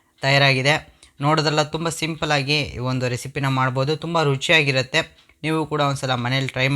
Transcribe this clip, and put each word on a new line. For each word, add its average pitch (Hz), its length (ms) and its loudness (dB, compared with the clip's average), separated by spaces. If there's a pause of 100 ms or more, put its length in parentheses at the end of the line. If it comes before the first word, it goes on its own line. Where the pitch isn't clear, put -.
(220)
ತಯಾರಾಗಿದೆ. 139 520 4 (460)
ನೋಡೋದ್ರಲ್ಲ, 151 420 2
ತುಂಬ 160 260 -4
ಸಿಂಪಲ್ಲಾಗಿ 151 720 -2 (120)
ಈ - 80 -10
ಒಂದು 127 300 -2
ರೆಸಿಪಿನ 135 400 -4
ಮಾಡ್ಬೋದು, 131 480 0
ತುಂಬ 165 260 -2
ರುಚಿಯಾಗಿರುತ್ತೆ. 139 800 2 (420)
ನೀವು 160 240 0
ಕೂಡ 151 140 -2
ಒಂದ್ಸಲ 139 340 0
ಮನೇಲಿ 127 400 -2
ಟ್ರೈ 131 220 0